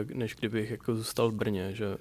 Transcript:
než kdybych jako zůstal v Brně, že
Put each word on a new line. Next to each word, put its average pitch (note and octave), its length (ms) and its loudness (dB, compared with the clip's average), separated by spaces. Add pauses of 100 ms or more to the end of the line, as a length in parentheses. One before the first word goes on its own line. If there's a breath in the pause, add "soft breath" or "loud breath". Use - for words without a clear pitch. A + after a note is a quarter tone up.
(140)
než A#2 220 -2
kdybych A2 360 0
jako A2+ 240 0
zůstal A2+ 360 2
v - 20 -2
Brně, G2+ 420 0
že G#2 260 -2